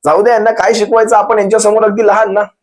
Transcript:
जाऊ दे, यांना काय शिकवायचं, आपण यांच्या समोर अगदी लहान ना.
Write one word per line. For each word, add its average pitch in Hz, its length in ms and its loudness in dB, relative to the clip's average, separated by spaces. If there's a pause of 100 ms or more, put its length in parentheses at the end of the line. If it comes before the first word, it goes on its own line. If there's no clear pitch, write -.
जाऊ 175 180 2
दे, 233 80 2
यांना 220 200 0
काय 220 240 -2
शिकवायचं, 220 420 0
आपण 208 220 0
यांच्या 208 220 0
समोर 214 240 0
अगदी 214 220 0
लहान 208 280 0
ना. 208 60 0 (220)